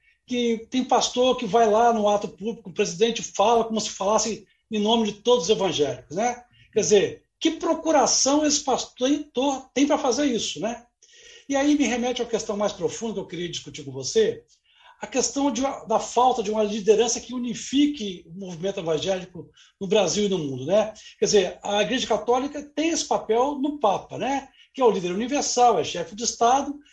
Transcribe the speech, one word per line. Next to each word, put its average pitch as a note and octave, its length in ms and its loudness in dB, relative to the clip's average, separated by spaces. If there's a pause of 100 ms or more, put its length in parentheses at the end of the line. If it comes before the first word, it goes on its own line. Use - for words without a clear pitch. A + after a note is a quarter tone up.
(260)
que A#3 440 -2
tem B3+ 140 -2
pastor B3 540 2
que B3 80 -6
vai A3 240 4
lá A#3 240 6
no G#3 160 0
ato G#3 180 0
público, G3+ 420 -10
o D#3 40 -16
presidente G3+ 480 0
fala A3 420 2
como A3 160 -4
se - 120 -6
falasse G#3 540 -2 (240)
em G#3+ 100 -4
nome A3 260 2
de G3+ 160 -4
todos A#3+ 240 2
os - 40 -2
evangélicos, D3+ 680 0
né? A#3+ 280 -2 (300)
Quer G#3+ 80 0
dizer, F#3 420 2 (160)
que D#4 120 2
procuração D4+ 920 2
esse C#4+ 160 0
pastor - 460 -2
tem, D4+ 240 0 (420)
tem C#4+ 140 4
pra D4+ 100 4
fazer C#4 280 0
isso, A3+ 340 -2
né? A3+ 260 -6 (600)
E C#4 80 -2
aí D4 220 4
me C#4+ 80 4
remete A#3+ 360 -2
à A3+ 40 -2
questão G#3 320 -4
mais G#3 160 -2
profunda G3+ 400 -4
que G3 60 -6
eu - 80 -8
queria E3+ 220 -8
discutir D3 360 -12
com C3+ 60 -12
você, C3 520 -2 (560)
a - 60 -12
questão C#4 460 -2
de A3+ 100 -4
uma, - 240 -4
da G#3+ 140 2
falta A#3+ 420 2
de G3 80 -4
uma G#3+ 140 0
liderança G#3+ 580 2
que A#3+ 120 -14
unifique B3 920 -2
o E3 140 -16
movimento F#3 400 -6
evangélico E3+ 680 -4 (300)
no G3 80 -8
Brasil G3 380 2
e G3 40 2
no F#3 100 0
mundo, C3+ 260 -6
né? G#3 280 0 (260)
Quer - 60 2
dizer, F#3+ 380 2
a G3+ 200 0
Igreja A3+ 240 -2
Católica C4 560 0 (120)
tem D#4+ 140 0
esse D#4 160 -2
papel B3 540 0
no D4 200 -2
Papa, F3 380 0
né? C4 320 -4 (240)
Que C4+ 80 -4
é - 20 2
o A3+ 80 8
líder F3+ 200 -2
universal, A#3+ 680 2
é C#3 40 0
chefe F3 320 -8
de A#3 80 -10
Estado, B3+ 540 0 (160)